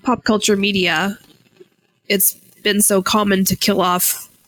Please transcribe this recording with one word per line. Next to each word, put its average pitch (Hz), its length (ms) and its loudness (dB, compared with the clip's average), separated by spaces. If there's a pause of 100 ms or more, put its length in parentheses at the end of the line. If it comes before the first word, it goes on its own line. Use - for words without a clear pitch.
pop 240 220 -2
culture 214 320 2
media, 196 600 0 (920)
it's 202 260 0 (300)
been 208 180 0
so 196 200 2
common 196 420 0
to 185 100 0
kill - 260 0
off 180 480 -2 (200)